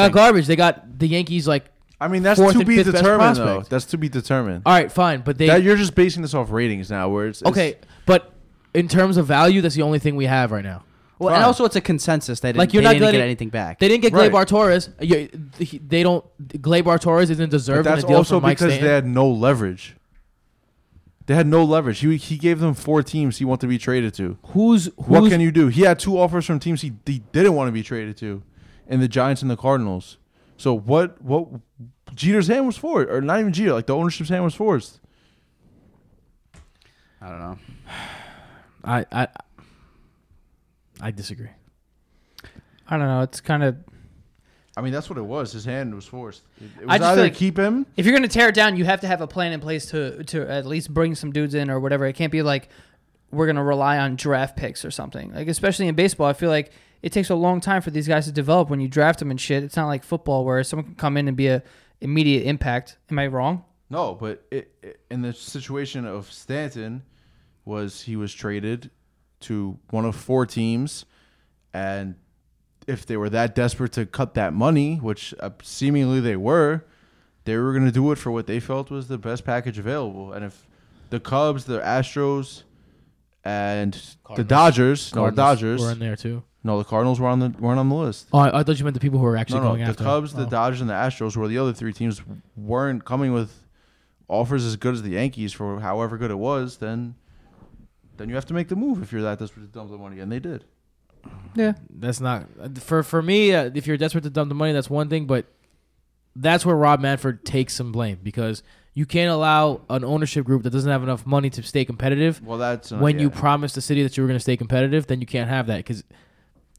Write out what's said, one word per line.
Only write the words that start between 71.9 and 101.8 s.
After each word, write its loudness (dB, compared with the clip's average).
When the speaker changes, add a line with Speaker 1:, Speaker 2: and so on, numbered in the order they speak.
Speaker 3:
if -8
they -6
were -4
that -2
desperate -2
to -4
cut -6
that -2
money, 0
which, -8
uh, -12
seemingly -2
they -2
were, 0
they -4
were -2
gonna 2
do 2
it -2
for -8
what -6
they -6
felt -8
was -12
the -8
best -10
package -4
available. -8
And -12
if -16
the -8
Cubs, -2
the -6
Astros, -4
and -4
the -18
Speaker 2:
Cardinals. -6
Speaker 3:
Dodgers, 4
no, 0
Speaker 2:
Cardinals 0
Speaker 3:
Dodgers. 2
Speaker 2:
were -2
in -8
there -6
too. -10
Speaker 3:
No, 0
the -2
Cardinals 0
were 0
on 2
the, 0
weren't 0
on 0
the 0
list. -6
Speaker 2:
Oh, 4
I, 4
I 0
thought -2
you -4
meant -4
the -8
people 0
who 2
were 2
actually -4
Speaker 3:
No, -2
no, 2
Speaker 2:
going -2
Speaker 3:
the -2
Speaker 2:
after. -6
Speaker 3:
Cubs, -2
the -6
Speaker 2:
Oh. -8
Speaker 3:
Dodgers, -2
and -4
the -4
Astros -4
were -2
the -4
other -2
three -8
teams -6
weren't -4
coming -2
with -6
offers -2
as -4
good -4
as -8
the -8
Yankees -6
for -8
however -6
good -6
it -6
was, -6
then, -10
then -14
you -8
have -8
to -8
make -4
the -6
move -4
if -14
you're -6
that -6
desperate -14
to -20
dump -20
the -18
money, -18
and -12
they -8
did. -12
Speaker 4:
Yeah. 0